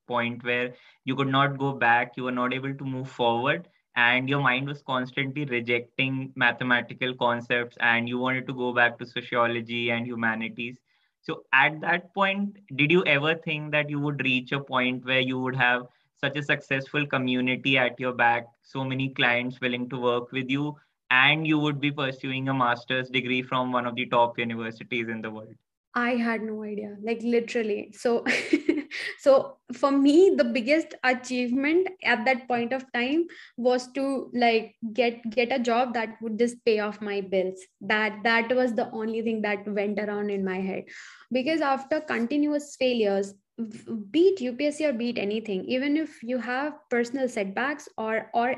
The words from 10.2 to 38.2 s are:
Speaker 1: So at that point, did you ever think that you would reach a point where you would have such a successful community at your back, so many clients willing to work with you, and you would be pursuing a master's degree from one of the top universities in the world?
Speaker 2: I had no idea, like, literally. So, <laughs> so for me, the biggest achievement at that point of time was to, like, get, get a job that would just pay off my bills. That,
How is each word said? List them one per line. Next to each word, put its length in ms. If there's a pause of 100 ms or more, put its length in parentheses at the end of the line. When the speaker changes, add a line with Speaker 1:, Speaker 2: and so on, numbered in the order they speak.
Speaker 1:
So 220 (100)
at 260
that 340
point, 440 (180)
did 160
you 140
ever 300
think 360
that 180
you 120
would 240
reach 260
a 80
point 460
where 160
you 180
would 160
have 280 (360)
such 160
a 80
successful 640
community 680
at 200
your 140
back, 340 (160)
so 220
many 240
clients 540
willing 260
to 100
work 360
with 160
you, 260 (360)
and 360
you 100
would 220
be 120
pursuing 580
a 40
master's 560
degree 320
from 300
one 160
of 80
the 100
top 320
universities 680
in 140
the 100
world? 240 (400)
Speaker 2:
I 160
had 320
no 200
idea, 380
like, 220
literally. 760
So, 280 (460)
<laughs> 480
so 380 (160)
for 180
me, 440
the 80
biggest 500 (100)
achievement 840 (160)
at 220
that 220
point 260
of 180
time 340 (320)
was 360
to, 400
like, 420 (180)
get, 380
get 200
a 60
job 380
that 260
would 160
just 260
pay 160
off 220
my 200
bills. 380 (220)
That, 420